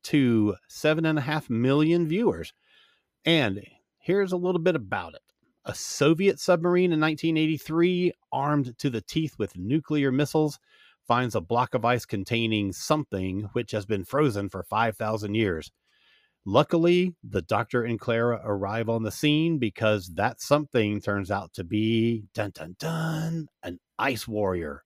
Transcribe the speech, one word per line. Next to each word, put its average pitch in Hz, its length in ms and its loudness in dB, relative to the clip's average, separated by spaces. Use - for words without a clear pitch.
to 117 500 4
seven 156 360 0
and 156 140 2
a 135 40 -2
half 151 280 -4
million 151 560 2
viewers. 156 460 -2
And 123 360 2
here's 190 320 0
a 180 60 0
little 180 240 0
bit 160 160 2
about 95 380 -6
it. - 80 -20
A - 100 -8
Soviet 165 640 2
submarine 175 540 4
in 156 80 2
nineteen 160 360 0
eighty-three, 165 760 2
armed 135 480 0
to 143 100 -2
the 117 120 -2
teeth 160 360 -4
with 98 220 -4
nuclear 139 540 0
missiles, 147 480 0
finds 120 260 2
a 107 60 2
block 117 340 0
of 113 100 0
ice 120 200 2
containing 107 680 -2
something 101 800 -4
which 120 200 -4
has 104 140 -4
been 101 180 -2
frozen 107 440 0
for 92 140 -10
five 110 340 -2
thousand 107 380 -4
years. 95 380 0
Luckily, 170 800 2
the 101 180 -2
Doctor 113 400 -2
and 117 160 -4
Clara 117 460 0
arrive 104 440 -4
on 113 140 -2
the 107 80 -4
scene 156 480 0
because 107 560 0
that 107 260 -2
something 113 600 0
turns 101 300 -4
out 95 240 -6
to 92 100 -8
be, 110 680 0
dun, 104 200 -6
dun, 80 240 -14
dun, 160 680 -4
an 87 180 -12
ice 123 300 -2
warrior. 90 580 -2